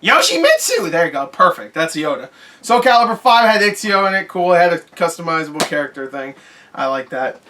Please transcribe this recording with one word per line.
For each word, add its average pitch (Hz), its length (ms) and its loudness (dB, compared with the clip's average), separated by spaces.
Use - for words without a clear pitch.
Yoshimitsu! 330 880 2
There 170 140 2
you 165 60 -4
go. 139 160 -6
Perfect. 131 460 0
That's 160 220 -4
Yoda. 151 340 -6
Soul 240 200 2
Calibur 233 360 4
five 233 320 4
had 214 120 4
Ezio 202 460 0
in 190 60 -2
it. 190 140 -2
Cool. 180 260 0
It 175 40 6
had 175 160 4
a 160 60 -4
customizable 160 840 -6
character 143 460 -8
thing. 135 280 -12
I 135 140 -6
like 135 220 -6
that. 131 300 -8